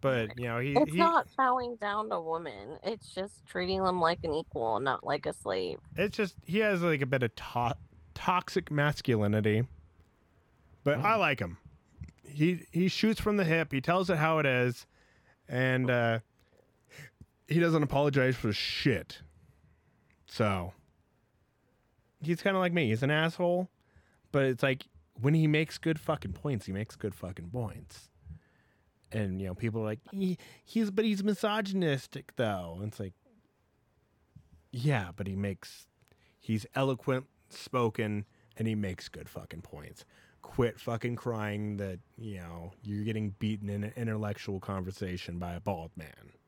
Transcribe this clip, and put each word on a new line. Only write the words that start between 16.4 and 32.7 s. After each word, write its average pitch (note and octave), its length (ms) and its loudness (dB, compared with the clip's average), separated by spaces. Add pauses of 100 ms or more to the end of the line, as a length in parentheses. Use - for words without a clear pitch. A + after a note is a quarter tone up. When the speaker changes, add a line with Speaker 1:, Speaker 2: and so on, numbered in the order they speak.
Speaker 1:
he D3+ 120 2
doesn't D#3+ 240 4
apologize C#3 540 4
for G#2+ 160 0
shit. - 680 -2 (1040)
So, F#2+ 460 0 (1500)
he's E3 200 0
kinda G3 180 2
like F3+ 120 2
me. E3 180 4
He's A2+ 140 2
an C3+ 80 2
asshole. F3 580 2 (600)
But C#3 140 4
it's C3 180 2
like, C3+ 240 0 (320)
when C#3 140 4
he D#3+ 140 6
makes D3+ 300 2
good D#3 220 0
fucking - 340 -4
points, C3+ 340 -4
he G2 40 -6
makes G2+ 240 -6
good G2+ 200 -6
fucking F2+ 340 -12
points. G#2+ 600 -10 (1000)
And, F#2+ 300 -2
you G2 60 -4
know, F#2 80 -6
people A2+ 260 -4
are G#2+ 40 -2
like, G#2+ 140 -4 (120)
"He, F#3+ 260 -2 (260)
he's, A3 280 -2
but G3+ 120 0
he's G#3 200 0
misogynistic, G3 1120 -2
though." F#2 400 -2